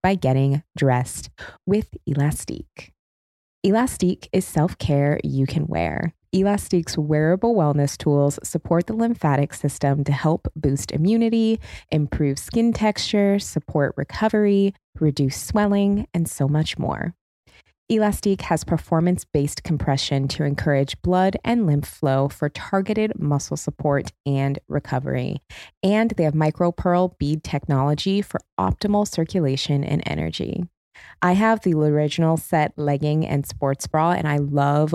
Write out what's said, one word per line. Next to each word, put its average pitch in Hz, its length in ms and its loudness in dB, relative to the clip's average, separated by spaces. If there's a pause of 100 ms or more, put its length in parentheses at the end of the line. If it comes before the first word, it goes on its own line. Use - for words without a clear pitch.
by 190 140 2
getting 139 480 2 (120)
dressed 123 540 0 (340)
with 208 300 -2 (140)
Elastique. - 840 -4 (720)
Elastique 202 680 2
is 185 120 2
self-care 147 800 0
you 135 240 0
can 151 200 -2
wear. 82 460 -2 (220)
Elastique's 190 640 0
wearable 156 560 2
wellness 147 420 2
tools 143 460 2
support 170 440 -2
the - 60 -4
lymphatic 190 640 0
system 139 500 -2
to 143 80 0
help 156 420 0
boost 139 360 -2
immunity, 226 680 2 (320)
improve 147 480 0
skin 233 360 0
texture, 202 640 2
support - 580 -2
recovery, 202 800 2 (260)
reduce 143 400 0
swelling, 202 720 0
and 170 160 -2
so - 180 -2
much 151 320 0
more. - 360 -4 (760)
Elastique 208 520 0
has - 220 -2
performance-based 165 960 0
compression 139 680 0
to 147 160 -4
encourage 143 560 0
blood 185 420 2
and 233 240 0
lymph 147 220 0
flow 135 400 0
for 147 220 -4
targeted 214 680 -2
muscle 147 380 -2
support - 560 -2 (140)
and 139 320 -2 (100)
recovery. 131 720 -4 (440)
And 214 280 2
they 185 140 0
have 147 100 2
micropearl 175 840 0
bead 151 260 -2
technology 147 760 0
for - 200 -6 (200)
optimal 208 480 0
circulation 143 760 0
and - 200 -2
energy. - 640 -4 (520)
I 180 120 4
have 220 280 4
the 180 140 2
original 151 640 2
set 156 380 0
legging 147 500 0
and 139 180 -2
sports - 420 -4
bra, 160 260 2
and 165 140 -2
I 147 120 2
love 147 560 2